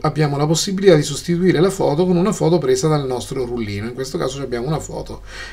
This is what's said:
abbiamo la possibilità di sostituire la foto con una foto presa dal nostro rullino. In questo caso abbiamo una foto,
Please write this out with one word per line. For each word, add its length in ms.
abbiamo 340
la 80
possibilità 520
di 60
sostituire 580
la 100
foto 340
con 120
una 160
foto 260
presa 300
dal 180
nostro 400
rullino. 400
In 80
questo 240
caso 240
abbiamo 240
una 140
foto, 420